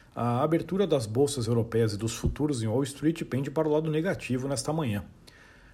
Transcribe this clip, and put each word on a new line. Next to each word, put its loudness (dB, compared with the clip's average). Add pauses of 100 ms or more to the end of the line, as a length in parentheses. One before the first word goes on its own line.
(140)
a 0
abertura 2
das 2
bolsas 0
europeias 2
e -4
dos -4
futuros 0
em -2
Wall 2
Street -2
pende -4
para 0
o 2
lado 2
negativo -2
nesta -2
manhã. -2 (680)